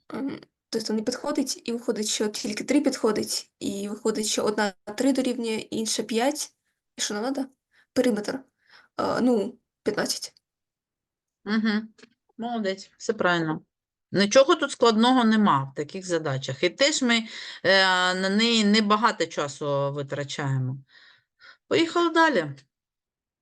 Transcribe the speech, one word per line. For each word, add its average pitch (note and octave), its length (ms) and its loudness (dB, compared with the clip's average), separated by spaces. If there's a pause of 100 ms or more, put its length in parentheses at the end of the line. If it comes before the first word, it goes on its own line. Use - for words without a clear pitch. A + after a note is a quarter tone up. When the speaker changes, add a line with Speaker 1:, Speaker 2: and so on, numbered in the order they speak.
Speaker 1:
Ем, - 300 -8 (300)
тобто A3 240 -4
не A3 80 0
підходить, C4+ 640 -4
і A#3+ 60 -4
виходить, A3+ 360 -4
що G#3+ 200 -2
тільки G#3+ 360 -6
три D4 180 2
підходить, - 800 -2
і G3+ 300 -8
виходить, G#3+ 360 -4
що - 180 -2
одна G#3+ 300 0 (240)
три C4+ 160 2
дорівнює, A#3+ 420 -2
інша A3 480 -4
п'ять. A#3+ 520 -2 (420)
І - 40 -12
що - 120 -4
нам G#3 100 -4
надо? C4+ 220 -4 (480)
Периметр. B3 460 0 (580)
Е, - 240 0
ну, A3+ 380 0 (240)
п'ятнадцять. - 500 -4 (1120)
Speaker 2:
Мгм. G#3+ 500 -2 (440)
Молодець, A3 600 -6
все - 160 -4
правильно. E3+ 480 0 (500)
Нічого C4 440 6
тут C#4 160 -2
складного A#3 520 4
нема F#3+ 500 4
в - 20 -20
таких F#3 300 -8
задачах. D3+ 580 -2
І F3 60 2
теж D4 320 2
ми, A#3 160 2
е, A3+ 60 -2 (880)
на F#3+ 160 0
неї A3 360 2
небагато G#3+ 600 2
часу C#3+ 680 -2
витрачаємо. C#3 840 -4 (920)
Поїхали E4 420 0
далі. D4 420 2 (920)